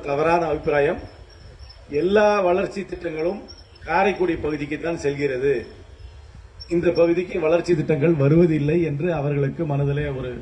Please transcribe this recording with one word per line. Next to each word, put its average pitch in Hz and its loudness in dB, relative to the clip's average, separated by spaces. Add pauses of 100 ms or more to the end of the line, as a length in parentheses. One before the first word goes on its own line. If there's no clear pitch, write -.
தவறான 160 2
அபிப்பிராயம், 147 0 (1000)
எல்லா 208 4 (200)
வளர்ச்சி 185 0
திட்டங்களும் 170 -4 (460)
காரைக்குடி 180 2
பகுதிக்கு 147 -4
தான் 160 -4
செல்கிறது, 139 0 (1200)
இந்த 175 0 (120)
பகுதிக்கு 170 2
வளர்ச்சி 165 2
திட்டங்கள் 156 2
வருவதில்லை 156 4
என்று 147 -2 (120)
அவர்களுக்கு 143 -2
மனதிலே 143 -2 (140)
ஒரு 123 -8 (100)